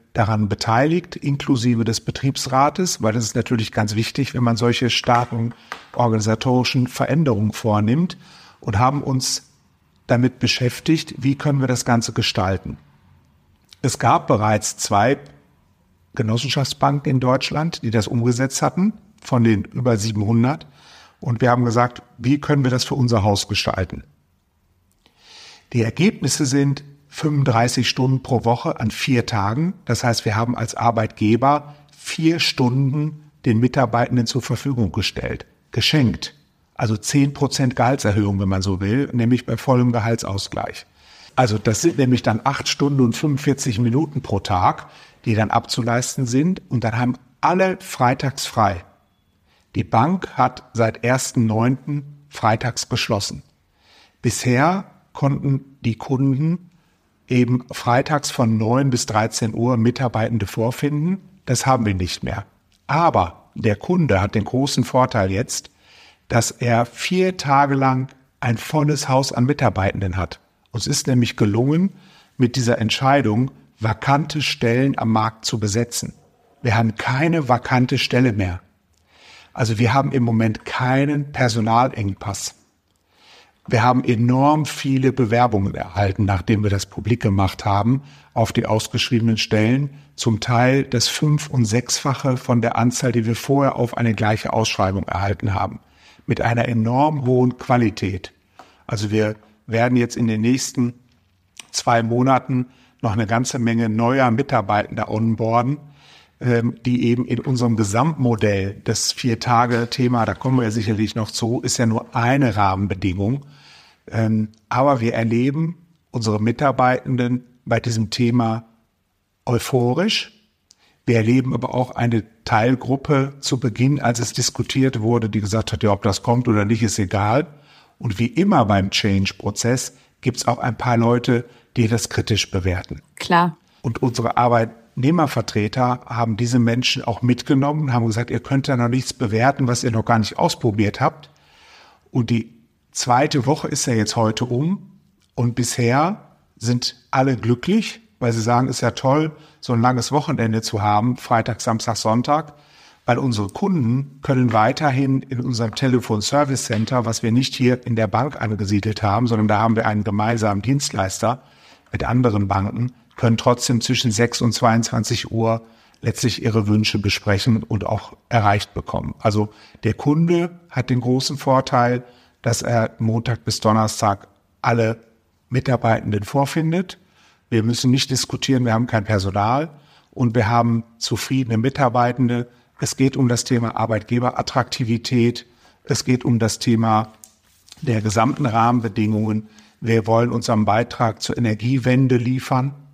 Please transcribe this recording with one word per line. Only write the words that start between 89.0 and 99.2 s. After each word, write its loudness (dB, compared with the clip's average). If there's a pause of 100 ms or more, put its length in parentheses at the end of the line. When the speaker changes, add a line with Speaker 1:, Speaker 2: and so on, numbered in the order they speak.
Speaker 1:
Stellen. 0 (260)
Zum 0
Teil 2
das -2
fünf- 0
und 2
sechsfache -2
von 0
der 0
Anzahl, 0
die 0
wir 0
vorher 0
auf -2
eine 2
gleiche -2
Ausschreibung 0
erhalten -2
haben. -4 (460)
Mit -2
einer 0
enorm 0
hohen 2
Qualität. -2 (540)
Also -4
wir 0 (300)